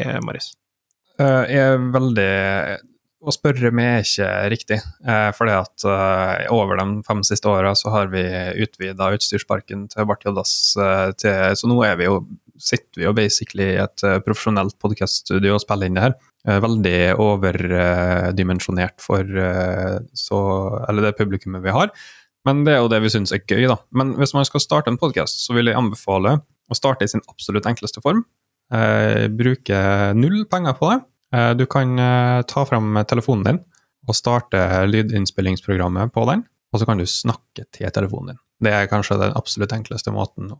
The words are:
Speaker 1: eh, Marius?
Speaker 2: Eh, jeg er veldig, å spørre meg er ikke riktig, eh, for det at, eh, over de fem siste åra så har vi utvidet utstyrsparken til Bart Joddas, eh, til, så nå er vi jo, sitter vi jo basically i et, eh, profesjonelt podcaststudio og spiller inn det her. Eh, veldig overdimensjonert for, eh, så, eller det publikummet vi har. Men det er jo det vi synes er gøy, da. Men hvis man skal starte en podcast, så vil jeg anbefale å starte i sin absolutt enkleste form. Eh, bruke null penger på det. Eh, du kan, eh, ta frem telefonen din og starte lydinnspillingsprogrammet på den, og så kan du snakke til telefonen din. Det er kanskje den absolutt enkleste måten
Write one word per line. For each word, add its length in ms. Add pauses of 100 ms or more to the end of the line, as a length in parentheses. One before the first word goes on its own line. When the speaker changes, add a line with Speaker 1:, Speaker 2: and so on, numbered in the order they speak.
Speaker 1:
eh, 160
Marius? 320 (640)
Speaker 2:
Eh, 320
jeg 160
er 160 (160)
veldig, 300 (920)
å 120
spørre 400
meg 160
er 160
ikke 240 (240)
riktig, 280
eh, 560
for 120
det 140
at, 220
eh, 680
over 240
de 280
fem 200
siste 240
åra 280
så 160
har 200
vi 100 (420)
utvidet 520
utstyrsparken 760
til 160
Bart 160
Joddas, 280 (240)
eh, 400
til, 400
så 120
nå 160
er 120
vi 120
jo, 60 (460)
sitter 400
vi 80
jo 80
basically 580
i 60
et, 240
eh, 200
profesjonelt 560
podcaststudio 760
og 80
spiller 240
inn 80
det 80
her. 120 (280)
Eh, 160
veldig 360 (240)
overdimensjonert 1800
for, 200
eh, 760 (140)
så, 280 (480)
eller 200
det 80
publikummet 480
vi 80
har. 200 (480)
Men 240
det 80
er 80
jo 80
det 140
vi 100
synes 220
er 100
gøy, 240
da. 80 (160)
Men 240
hvis 160
man 160
skal 140
starte 260
en 80
podcast, 480
så 80
vil 160
jeg 80
anbefale 640
å 320
starte 320
i 60
sin 180
absolutt 400
enkleste 320
form. 220 (500)
Eh, 560
bruke 480 (400)
null 320
penger 300
på 100
det. 80 (400)
Eh, 160
du 160
kan, 320
eh, 480
ta 160
frem 400
telefonen 400
din 140 (500)
og 80
starte 400 (320)
lydinnspillingsprogrammet 1200
på 200
den, 100 (320)
og 80
så 80
kan 80
du 80
snakke 680
til 220
telefonen 400
din. 60 (220)
Det 120
er 160
kanskje 320
den 160
absolutt 400
enkleste 340
måten 380 (100)